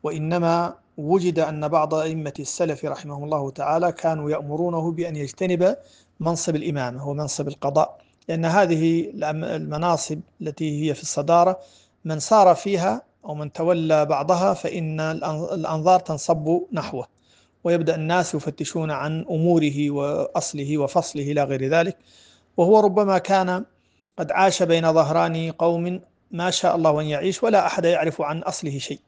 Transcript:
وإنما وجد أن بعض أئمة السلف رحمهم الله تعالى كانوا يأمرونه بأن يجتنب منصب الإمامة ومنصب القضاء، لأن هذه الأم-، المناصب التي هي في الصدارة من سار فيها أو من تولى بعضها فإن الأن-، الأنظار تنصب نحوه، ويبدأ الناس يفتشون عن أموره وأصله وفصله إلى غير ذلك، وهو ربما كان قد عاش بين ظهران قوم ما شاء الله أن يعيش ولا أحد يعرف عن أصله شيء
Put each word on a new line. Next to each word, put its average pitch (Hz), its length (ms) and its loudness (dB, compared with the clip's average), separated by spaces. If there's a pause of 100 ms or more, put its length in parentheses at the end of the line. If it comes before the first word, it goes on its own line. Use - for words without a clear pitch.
وإنما 165 720 0 (220)
وجد 170 420 2
أن 151 280 -2
بعض 156 260 2
أئمة 156 460 -2
السلف 151 460 -4
رحمهم 143 380 -8
الله 147 280 -4
تعالى 160 400 0
كانوا 156 400 -2
يأمرونه 160 600 -2
بأن 165 240 -6
يجتنب 180 600 0 (440)
منصب 165 360 -2
الإمامة 139 540 -4
ومنصب 143 380 -6
القضاء، 143 500 0 (300)
لأن 165 180 -2
هذه 165 640 2
الأم-، 156 340 -6
المناصب 156 760 -2 (220)
التي 156 480 -4
هي 143 40 -2
في - 80 -8
الصدارة 170 580 2 (460)
من 156 140 -4
سار 190 360 8
فيها 196 460 0 (240)
أو 151 100 -10
من 147 160 -10
تولى 160 540 2
بعضها 170 480 2
فإن 156 460 -4
الأن-، 156 540 -4
الأنظار 160 460 2
تنصب 160 600 0 (100)
نحوه، 143 360 -6 (560)
ويبدأ 165 320 2
الناس 165 400 0
يفتشون 156 560 -4
عن 151 380 -4
أموره 156 640 2
وأصله 143 840 -4
وفصله 143 540 -2
إلى 151 120 0
غير 135 240 -2
ذلك، 170 300 0 (600)
وهو 190 220 6
ربما 196 380 4
كان 190 480 0 (540)
قد 160 120 -6
عاش 190 320 2
بين 165 300 2
ظهران 160 580 2
قوم 170 500 -2 (300)
ما 175 180 -2
شاء 180 260 2
الله 156 260 2
أن 156 40 -4
يعيش 151 380 -2
ولا 214 220 4
أحد - 200 -2
يعرف 160 360 2
عن 156 180 -2
أصله 165 380 -6
شيء 139 300 -10